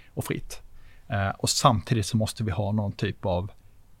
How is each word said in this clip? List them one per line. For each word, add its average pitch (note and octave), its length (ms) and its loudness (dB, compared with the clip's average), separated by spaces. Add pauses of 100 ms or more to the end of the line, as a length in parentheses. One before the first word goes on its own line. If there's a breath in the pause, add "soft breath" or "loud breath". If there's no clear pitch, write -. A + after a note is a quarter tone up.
(140 soft breath)
och - 120 -4
fritt. - 360 -6 (460 soft breath)
Eh, G2 220 0
och - 200 -2
samtidigt A2+ 560 4
så - 120 2
måste A2 260 0
vi G#2 80 0
ha G2+ 200 0
någon G#2 200 0
typ - 340 -2
av, F#2 260 0 (500)